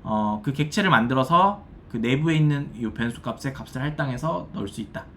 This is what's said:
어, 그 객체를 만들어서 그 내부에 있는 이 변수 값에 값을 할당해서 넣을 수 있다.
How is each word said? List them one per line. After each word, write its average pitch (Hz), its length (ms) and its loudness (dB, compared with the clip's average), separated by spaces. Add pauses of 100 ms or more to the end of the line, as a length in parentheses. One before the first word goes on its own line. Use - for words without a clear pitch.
어, 107 400 -2
그 139 100 -2
객체를 151 380 0
만들어서 135 800 4 (200)
그 - 80 -8
내부에 139 400 2
있는 147 380 2
이 117 160 -4
변수 117 320 -4
값에 131 300 -6
값을 - 280 -10
할당해서 143 720 -4
넣을 101 160 -6
수 110 140 -8
있다. - 240 -12 (100)